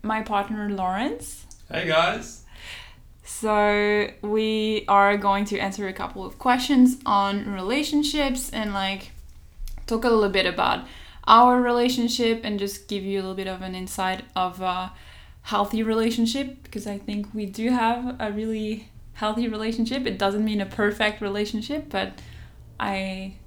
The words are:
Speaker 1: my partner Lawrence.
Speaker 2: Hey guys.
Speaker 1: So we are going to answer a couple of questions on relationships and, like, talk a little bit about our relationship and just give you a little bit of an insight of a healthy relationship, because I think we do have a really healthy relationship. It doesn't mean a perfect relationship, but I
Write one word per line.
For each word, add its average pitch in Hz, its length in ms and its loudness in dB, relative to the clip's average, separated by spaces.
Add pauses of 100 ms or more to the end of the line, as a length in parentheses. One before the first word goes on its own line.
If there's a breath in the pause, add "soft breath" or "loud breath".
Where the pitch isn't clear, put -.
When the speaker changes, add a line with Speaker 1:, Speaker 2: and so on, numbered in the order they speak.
Speaker 1:
my 220 220 -2
partner 208 440 -2
Lawrence. 202 760 -4 (260)
Speaker 2:
Hey 170 160 -4
guys. 175 560 0 (800 loud breath)
Speaker 1:
So 208 840 2 (160)
we 214 640 0
are 202 280 6
going 202 300 2
to 208 140 -4
answer 196 280 -4
a 190 60 -6
couple 190 320 -8
of - 140 -14
questions 254 680 6
on 202 480 0
relationships 277 960 0
and, 214 240 -4
like, 196 380 -4 (760)
talk 226 200 -2
a 247 40 6
little 214 180 6
bit 190 200 2
about - 400 0 (400 loud breath)
our 247 340 8
relationship 240 840 2
and 208 140 -2
just 196 300 -6
give 196 160 -4
you 196 160 -2
a - 20 -4
little 190 140 -6
bit 190 120 -6
of 185 140 -8
an 185 140 -8
insight 185 480 -4 (120)
of 185 240 -2
a 185 320 -4 (540 loud breath)
healthy 202 360 0
relationship, 226 800 0
because - 240 -12
I 202 140 -6
think 208 340 -6
we 214 140 -4
do 220 240 -2
have 240 480 0
a 214 120 -2
really 220 580 -4 (240)
healthy 226 340 -2
relationship. 226 580 -2
It 196 140 -4
doesn't 202 260 2
mean 214 160 0
a 190 60 -4
perfect 208 520 0
relationship, 208 680 -4
but 190 320 -4 (580 loud breath)
I 190 540 -4 (140)